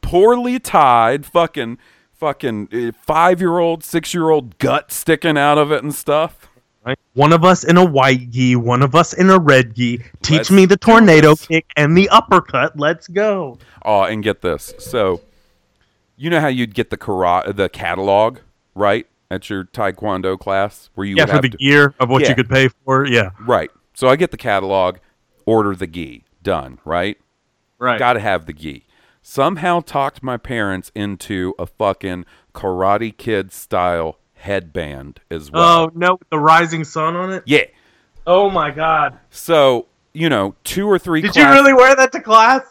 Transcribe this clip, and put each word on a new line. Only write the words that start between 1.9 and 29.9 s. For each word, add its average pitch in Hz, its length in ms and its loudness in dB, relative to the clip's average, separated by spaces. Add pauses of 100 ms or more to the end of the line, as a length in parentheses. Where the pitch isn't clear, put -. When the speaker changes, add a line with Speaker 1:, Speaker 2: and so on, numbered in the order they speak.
Speaker 1:
fucking, 127 600 -8
uh, 117 180 -6 (140)
five-year-old, 170 760 0
six-year-old 160 760 -4
gut 131 340 -2
sticking 160 460 -2
out 147 200 2
of 151 140 0
it 123 120 -4
and 147 100 -8
stuff. 156 560 -6 (360)
Speaker 2:
Right. 127 140 -8 (140)
One 147 180 2
of 165 140 4
us 185 180 4
in 170 140 4
a 185 80 6
white 131 460 0
gi, 123 260 0
one 120 240 0
of 139 140 0
us 165 180 2
in 185 160 2
a 190 100 6
red 131 360 2
gi. 123 240 -4 (220)
Teach 156 160 0
Speaker 1:
Let's - 140 -2
Speaker 2:
me 190 140 8
the 185 100 4
Speaker 1:
do - 160 -8
Speaker 2:
tornado 165 440 8
Speaker 1:
this. - 120 -20
Speaker 2:
kick 160 180 -2 (120)
and 151 200 2
the 196 120 2
uppercut. 156 680 0
Let's 156 300 -4
go. 185 500 -4 (280)
Speaker 1:
Oh, 104 180 2
and 107 180 -4
get 101 200 -4
this. 82 380 -6
So, 95 420 -4 (960)
you 147 120 -8
know 165 120 0
how 151 60 -2
you'd 123 260 -4
get 117 160 -4
the - 80 -10
kara-, 92 560 -2
the 95 160 -2
catalog, 98 680 -2 (360)
right, 104 320 -2 (240)
at - 180 -10
your 98 140 -8
Taekwondo 95 720 -6
class, 98 580 -6
where 98 120 -8
you 98 80 -6
Speaker 2:
Yeah, 160 80 2
Speaker 1:
would 139 60 -2
Speaker 2:
for - 60 0
Speaker 1:
have 147 80 2
Speaker 2:
the 127 80 0
Speaker 1:
to - 60 -18
Speaker 2:
gear 143 440 2
of 123 80 0
what 131 140 2
Speaker 1:
Yeah. 135 60 2
Speaker 2:
you 131 60 0
could 120 140 -2
pay 131 180 2 (160)
for. 135 240 0
Yeah. 113 220 0 (100)
Speaker 1:
Right. 107 320 -2 (220)
So 131 160 0
I 139 80 4
get 175 140 -2
the 113 60 -14
catalog, 95 600 -2 (480)
order 104 300 0
the 90 120 -10
gi, 76 380 -16 (160)
done, 67 420 -6
right? 87 340 -6 (640)
Speaker 2:
Right. 120 180 -2
Speaker 1:
Gotta 120 220 0
have 95 260 -4
the 82 80 -16
gi. 76 320 -16 (360)
Somehow 175 580 -4
talked 139 420 -8